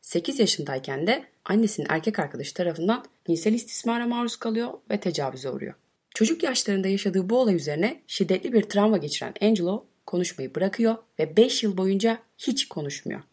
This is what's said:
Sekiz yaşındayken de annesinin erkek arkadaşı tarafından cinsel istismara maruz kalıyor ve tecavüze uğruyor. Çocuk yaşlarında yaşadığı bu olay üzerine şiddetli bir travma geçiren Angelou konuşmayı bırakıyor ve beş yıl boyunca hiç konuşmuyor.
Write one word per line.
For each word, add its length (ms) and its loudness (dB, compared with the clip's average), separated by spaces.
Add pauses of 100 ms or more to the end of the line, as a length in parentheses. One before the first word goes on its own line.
Sekiz 380 -4
yaşındayken 680 0
de 160 0 (220)
annesinin 440 2
erkek 300 0
arkadaşı 340 -6
tarafından 520 -2 (220)
cinsel 260 2
istismara 540 -2
maruz 280 -2
kalıyor 340 -4 (200)
ve 100 0
tecavüze 500 -4
uğruyor. 240 -8 (420)
Çocuk 280 2
yaşlarında 440 0
yaşadığı 420 0
bu 80 4
olay 180 4
üzerine 520 -2
şiddetli 460 0
bir 80 6
travma 360 4
geçiren 440 -6
Angelou 440 2 (200)
konuşmayı 500 -4
bırakıyor 400 2 (240)
ve 180 2
beş 260 6
yıl 140 0
boyunca 400 2 (200)
hiç 300 -2
konuşmuyor. 540 -8 (120)